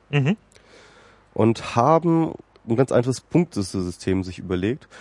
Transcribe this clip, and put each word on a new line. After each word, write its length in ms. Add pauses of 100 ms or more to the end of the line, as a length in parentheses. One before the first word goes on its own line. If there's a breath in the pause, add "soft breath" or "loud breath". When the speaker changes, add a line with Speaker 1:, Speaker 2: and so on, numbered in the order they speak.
Speaker 1:
Mhm. 280 (960 soft breath)
Speaker 2:
Und 420
haben 580 (360)
ein 60
ganz 160
einfaches 300
Punktesystem 1040
sich 160
überlegt. 500 (120)